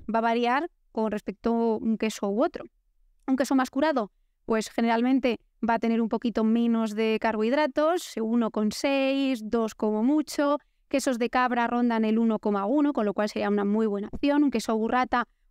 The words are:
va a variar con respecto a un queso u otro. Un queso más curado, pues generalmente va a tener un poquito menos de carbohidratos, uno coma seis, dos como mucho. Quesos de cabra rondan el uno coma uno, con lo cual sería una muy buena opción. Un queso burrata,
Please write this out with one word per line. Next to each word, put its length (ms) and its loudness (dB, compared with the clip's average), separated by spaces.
va 60 0
a 40 2
variar 480 0
con 180 -2
respecto 400 -4
a 260 2
un 220 -2
queso 300 -4
u 160 0
otro. 200 -4
Un 100 0
queso 180 0
más 160 2
curado, 420 0
pues 260 -2
generalmente 680 2
va 80 2
a 40 0
tener 220 0
un 80 0
poquito 360 -2
menos 500 2
de 260 0
carbohidratos, 1000 0
uno 300 0
coma 220 0
seis, 720 0
dos 300 -2
como 280 -2
mucho. 560 0
Quesos 300 0
de 120 -2
cabra 360 0
rondan 380 0
el 140 2
uno 200 2
coma 280 -2
uno, 260 2
con 140 -2
lo 80 -2
cual 140 -2
sería 200 -4
una 160 0
muy 220 2
buena 260 -4
opción. 320 2
Un 60 2
queso 260 -2
burrata, 500 0